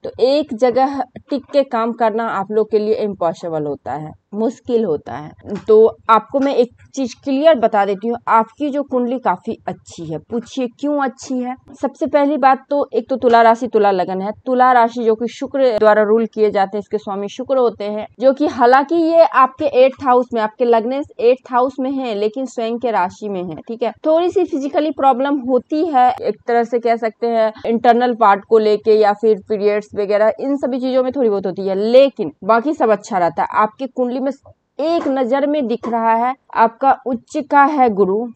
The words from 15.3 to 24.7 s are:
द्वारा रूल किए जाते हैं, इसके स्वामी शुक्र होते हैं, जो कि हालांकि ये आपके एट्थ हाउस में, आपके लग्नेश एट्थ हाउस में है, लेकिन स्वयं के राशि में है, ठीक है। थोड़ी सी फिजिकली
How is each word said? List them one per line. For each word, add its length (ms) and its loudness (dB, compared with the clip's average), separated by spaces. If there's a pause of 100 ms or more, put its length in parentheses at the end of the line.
द्वारा 240 4
रूल 240 2
किए 240 0
जाते 260 -2
हैं, 40 -4
इसके 180 -8
स्वामी 300 -8
शुक्र 280 -6
होते 280 -2
हैं, 220 -8 (140)
जो 120 4
कि 140 0
हालांकि 480 2
ये 300 4
आपके 400 0
एट्थ 400 2
हाउस 300 2
में, 60 -2
आपके 240 -2
लग्नेश 420 0 (140)
एट्थ 320 0
हाउस 280 0
में 100 -4
है, 240 -4
लेकिन 320 -4
स्वयं 320 -6
के 120 -4
राशि 380 -4
में 160 -6
है, 120 -10 (120)
ठीक 140 -8
है। 100 -2 (140)
थोड़ी 240 2
सी 140 0
फिजिकली 460 -2